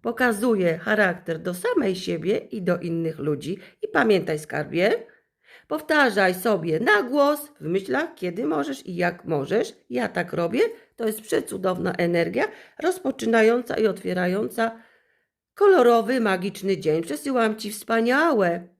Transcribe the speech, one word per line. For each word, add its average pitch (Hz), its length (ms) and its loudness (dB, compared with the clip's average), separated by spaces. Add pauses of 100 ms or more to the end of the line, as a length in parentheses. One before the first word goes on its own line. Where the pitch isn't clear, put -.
Pokazuje 220 760 2
charakter 180 600 0
do 175 160 -6
samej 226 420 0
siebie 175 420 -2
i - 240 -8
do 175 160 0
innych 165 400 -4
ludzi. 147 400 -4 (240)
I - 60 -6
pamiętaj, 170 500 2
skarbie, 151 540 -2 (760)
powtarzaj 247 680 2
sobie 180 460 0
na 403 220 4
głos, 285 580 0
w 156 80 -8
myślach, 254 460 -2
kiedy 180 300 -6
możesz 294 420 -4
i 180 100 -8
jak 175 280 -2
możesz. 160 480 -2 (180)
Ja 240 180 -2
tak 175 240 -6
robię. 175 280 -2 (360)
To 226 100 -6
jest 220 140 -4
przecudowna 185 720 -4
energia, 175 520 0 (380)
rozpoczynająca 240 920 0
i 220 100 2
otwierająca 185 960 -2 (720)
kolorowy, 247 680 6
magiczny 190 560 0
dzień. 160 260 0
Przesyłam 247 540 -2
ci 214 140 -10
wspaniałe 226 1000 2 (120)